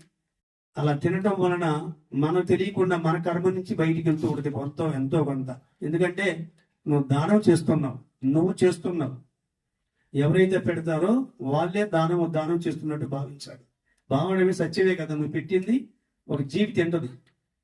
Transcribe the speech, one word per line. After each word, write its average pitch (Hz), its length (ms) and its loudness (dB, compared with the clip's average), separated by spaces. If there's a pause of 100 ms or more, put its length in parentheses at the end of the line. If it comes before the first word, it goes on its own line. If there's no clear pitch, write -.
(760)
అలా 147 180 2
తినటం 185 440 0
వలన 170 520 0 (240)
మనకు 165 300 2
తెలియకుండా 180 520 2
మన 165 240 0
కర్మ 175 280 0
నుంచి 185 260 -2
బయటికి 165 340 2
వెళ్తూ 151 180 0
ఉంటుంది 147 220 -4
కొంత, 139 320 -6 (140)
ఎంతో 135 280 0
కొంత. 131 320 -4 (280)
ఎందుకంటే 175 680 -2 (380)
నువ్వు 143 160 2 (100)
దానం 180 360 4
చేస్తున్నావు, - 760 0
నువ్వు 160 380 2
చేస్తున్నావు. 175 680 -2 (840)
ఎవరైతే 185 400 4
పెడతారో 170 680 0 (160)
వాళ్ళే 175 440 0
దానం, 170 440 0
దానం 156 280 0 (100)
చేస్తున్నట్టు 151 380 -6
భావించాలి. 135 540 -10 (520)
భావన 170 260 0
అనేది 185 160 4
సత్యమే 180 420 2
కదా, 156 200 -6
నువ్వు 151 160 -4
పెట్టింది 185 560 -2 (420)
ఒక 147 120 -2
జీవి 160 240 -2
తింటది. 165 440 -2 (540)